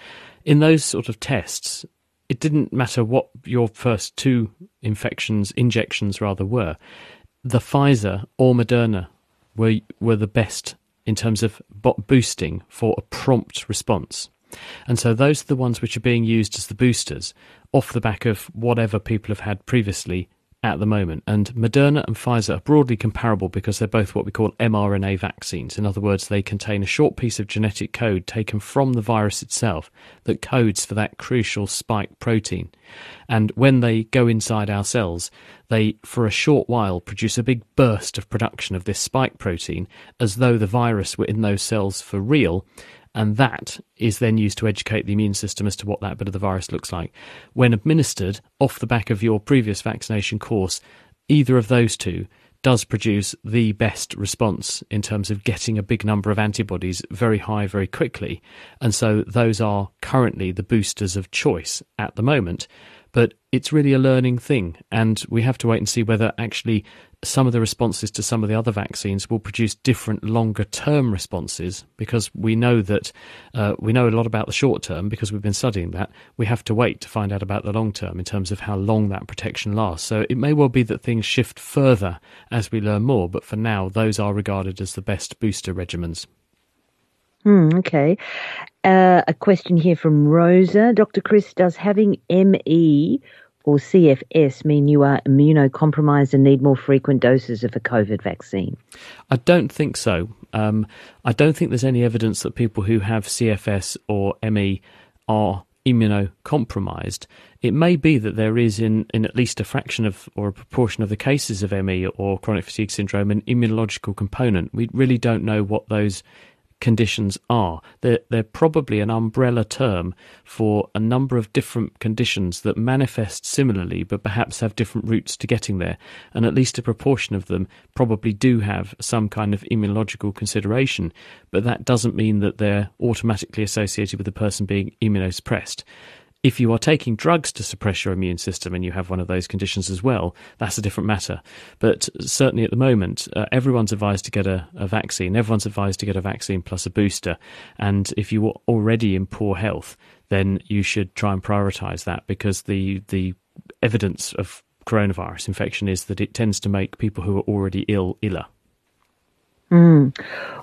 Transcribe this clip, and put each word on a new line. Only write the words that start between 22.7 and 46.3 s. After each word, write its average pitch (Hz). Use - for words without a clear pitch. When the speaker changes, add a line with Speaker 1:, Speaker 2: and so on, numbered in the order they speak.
Speaker 1:
comparable 104
because -
they're 110
both 104
what 107
we 101
call 110
M 113
R 101
N 98
A 98
vaccines. -
In 107
other 101
words, 98
they 101
contain 101
a 98
short -
piece 117
of 104
genetic -
code 101
taken 110
from 135
the 117
virus 104
itself 90
that -
codes 113
for -
that 104
crucial 110
spike -
protein. 95
And 107
when 131
they 113
go 123
inside 110
our 101
cells, 90
they, 110
for 120
a 104
short -
while, 101
produce -
a 117
big 120
burst 117
of 101
production -
of 92
this 101
spike -
protein, 90
as 104
though 123
the 107
virus 113
were 113
in 107
those 101
cells 98
for -
real. 98
And 107
that -
is 110
then 110
used 104
to 113
educate 107
the 101
immune 104
system 101
as 101
to -
what 104
that 101
bit 98
of 95